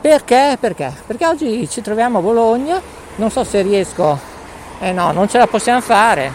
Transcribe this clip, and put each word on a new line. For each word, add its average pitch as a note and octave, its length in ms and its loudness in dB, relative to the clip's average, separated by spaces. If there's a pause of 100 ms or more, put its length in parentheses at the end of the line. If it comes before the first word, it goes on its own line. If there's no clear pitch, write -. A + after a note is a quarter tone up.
Perché? C#4 600 4
Perché? D#3 320 -4 (140)
Perché A#3+ 200 -4
oggi B3 420 -2
ci - 120 -8
troviamo A3 380 -2
a F3 40 0
Bologna, A#3 580 2 (360)
non G#3+ 140 0
so B3 120 -2
se G3+ 200 0
riesco, F3+ 540 0 (640)
eh F#3+ 140 -4
no, F3 180 0
non F3+ 180 0
ce A#3+ 100 0
la A#3 100 6
possiamo A#3+ 320 0
fare G3+ 540 2